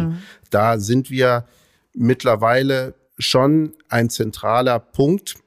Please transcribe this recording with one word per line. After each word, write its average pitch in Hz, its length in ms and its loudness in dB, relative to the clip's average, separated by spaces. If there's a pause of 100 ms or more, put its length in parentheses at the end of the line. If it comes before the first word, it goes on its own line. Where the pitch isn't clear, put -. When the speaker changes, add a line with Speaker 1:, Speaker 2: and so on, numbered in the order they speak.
Speaker 1:
Mhm. 165 120 -6 (300)
Speaker 2:
Da 113 300 2
sind 120 320 -2
wir 127 340 0 (480)
mittlerweile 127 1000 0 (260)
schon 151 540 2 (140)
ein 117 220 0
zentraler 117 680 -2
Punkt - 680 -2